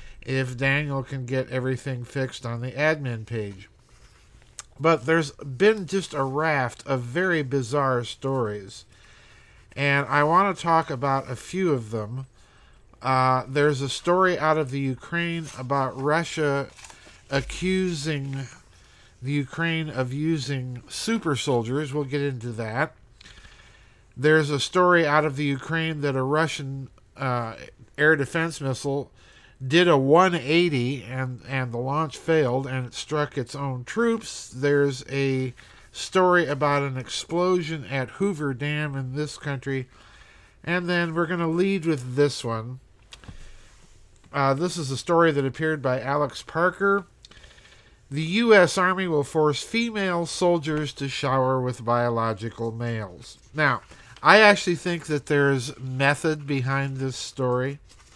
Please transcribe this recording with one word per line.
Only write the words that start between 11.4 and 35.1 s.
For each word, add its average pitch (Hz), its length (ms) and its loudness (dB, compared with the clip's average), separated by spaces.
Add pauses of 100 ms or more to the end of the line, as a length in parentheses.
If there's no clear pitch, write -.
of 113 200 -2
them. 117 340 -8 (760)
Uh, 127 460 2
there's 143 340 2
a 139 80 -4
story 180 480 2
out 156 220 2
of 135 140 -2
the 139 80 -4
Ukraine 165 640 -4 (100)
about 131 420 -2
Russia 147 680 0 (640)
accusing 143 1160 -2 (760)
the 131 80 -6
Ukraine 160 580 -2
of 127 240 -4
using 135 760 -4
super 170 480 -2
soldiers. 131 580 -2
We'll 151 80 -2
get 139 180 -4
into 127 280 -4
that. 117 480 -4 (1200)
There's 151 340 4
a 143 80 0
story 180 480 4
out 147 180 4
of 139 120 -2
the 147 80 -2
Ukraine 156 560 -2
that 139 160 0
a 131 80 0
Russian, 139 680 -2 (260)
uh, 120 380 -4 (420)
air 151 200 6
defense 160 440 -2
missile 139 520 -4 (520)
did 165 220 6
a 160 100 8
one 165 380 6
eighty 139 720 2
and, 127 440 -6
and 131 220 -4
the 117 80 -6
launch 139 380 -2
failed 135 500 2
and 127 200 -4
it - 80 -16
struck 147 440 -4
its 120 160 -6
own 135 300 -6
troops. 226 640 -2
There's 143 600 2
a 131 460 0 (380)